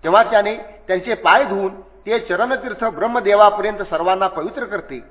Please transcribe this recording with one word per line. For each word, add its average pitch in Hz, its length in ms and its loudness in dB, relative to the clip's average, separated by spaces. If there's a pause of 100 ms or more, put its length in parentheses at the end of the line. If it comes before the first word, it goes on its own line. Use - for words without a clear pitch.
तेव्हा 190 200 4
त्याने 214 320 2
त्यांचे 185 580 -6
पाय 214 300 4
धुवून 196 380 -4
ते - 380 -6
चरणतीर्थ 233 680 -4
ब्रह्मदेवापर्यंत 208 920 2
सर्वांना 185 500 -2
पवित्र 185 380 -6
करते 185 340 -10 (120)